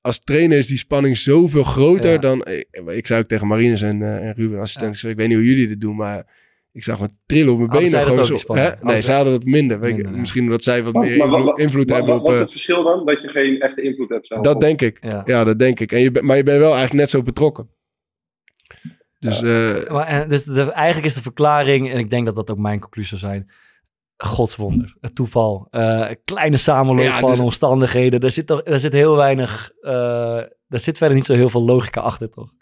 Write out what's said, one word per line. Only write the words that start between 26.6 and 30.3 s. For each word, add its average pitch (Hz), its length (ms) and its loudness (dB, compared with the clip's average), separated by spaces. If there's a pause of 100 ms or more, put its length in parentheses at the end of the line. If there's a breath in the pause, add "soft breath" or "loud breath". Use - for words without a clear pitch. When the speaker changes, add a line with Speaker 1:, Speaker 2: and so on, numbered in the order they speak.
Speaker 1:
Ja, 127 140 0
Speaker 2:
van 127 100 2
Speaker 1:
dus 123 100 2
Speaker 2:
omstandigheden. 127 800 2
Daar 127 120 0
zit 160 160 -6
toch, 151 160 0
daar 147 160 0
zit 139 140 -2
heel 151 220 4
weinig, 135 560 0 (100)
eh, 143 100 -8 (760)